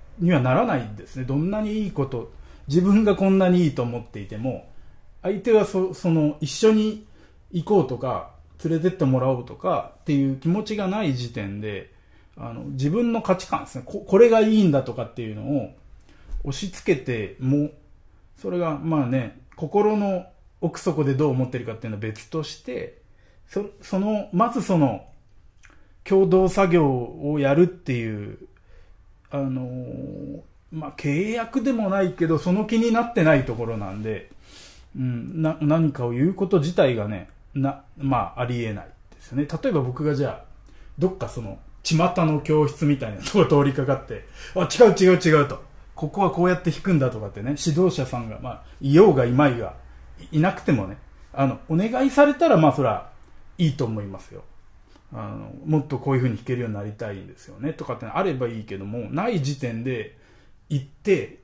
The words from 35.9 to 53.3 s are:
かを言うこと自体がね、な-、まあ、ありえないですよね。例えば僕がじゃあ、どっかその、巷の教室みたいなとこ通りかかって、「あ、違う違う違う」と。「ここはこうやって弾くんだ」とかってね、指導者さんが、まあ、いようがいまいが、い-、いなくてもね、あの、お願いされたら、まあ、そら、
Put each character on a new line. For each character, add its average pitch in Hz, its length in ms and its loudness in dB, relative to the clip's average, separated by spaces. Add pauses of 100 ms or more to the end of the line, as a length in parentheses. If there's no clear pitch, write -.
か 127 140 -4
を 120 60 -2
言 131 180 2
う 196 60 -2
こ 196 100 -2
と 180 140 2
自 156 160 -2
体 135 200 4
が 107 120 -4
ね、 95 200 -8 (260)
な-、 139 300 -4 (140)
ま 131 400 -2
あ、 123 40 -4
あ 123 40 -2
り 120 180 -4
え 110 100 -4
な 92 100 -10
い - 20 -18 (280)
で - 80 -20
す - 100 -20
よ 123 60 -6
ね。 147 80 0
例 160 240 -4
え 214 40 -2
ば 151 80 2
僕 123 240 -4
が 147 100 0
じ 139 100 0
ゃ 117 40 -2
あ、 - 160 -12 (520)
ど 175 120 2
っ 185 80 -12
か - 100 -8
そ - 140 -10
の、 104 180 -12 (240)
巷 160 140 0 (280)
の 151 140 2
教 151 300 2
室 151 160 -4
み 147 120 2
た 123 120 -8
い 104 60 -10
な - 60 -12
と - 240 4
こ - 0 -
通 143 240 4
り 135 40 -2
か 131 120 -2
か 135 100 0
っ - 100 -8
て、 107 180 -12 (320)
「あ、 185 60 0
違 214 300 8
う - 40 2
違 185 200 6
う - 40 4
違 156 220 6
う」 135 80 2
と。 - 120 -8 (320)
「こ - 140 -8
こ 202 140 -4
は 180 100 2
こ 175 140 0
う 180 40 4
や 180 60 2
っ 180 60 -6
て 165 100 -2
弾 - 100 -6
く 190 120 0
ん 156 60 6
だ」 131 120 2
と 113 80 -10
か 104 80 -8
っ 98 40 -12
て 101 120 -14
ね、 139 160 -4
指 151 200 -2
導 180 140 4
者 135 120 -4
さ 123 140 -8
ん 113 100 -10
が、 110 120 -12
ま 127 100 -10
あ、 - 120 -16 (160)
い 139 140 0
よ 185 180 10
う - 20 6
が 131 120 4
い 120 60 0
ま 139 180 4
い 120 100 -4
が、 95 160 -8 (560)
い-、 160 60 0
い - 20 4
な 185 140 4
く - 80 -12
て - 100 0
も 104 160 0
ね、 101 100 -12 (360)
あ 139 120 0
の、 117 220 -2
お 160 80 -2
願 233 320 0
い - 20 2
さ 285 160 6
れ 294 80 4
た 330 140 2
ら、 262 80 6
ま 160 140 8
あ、 - 20 2
そ 139 120 0
ら、 110 280 -2 (460)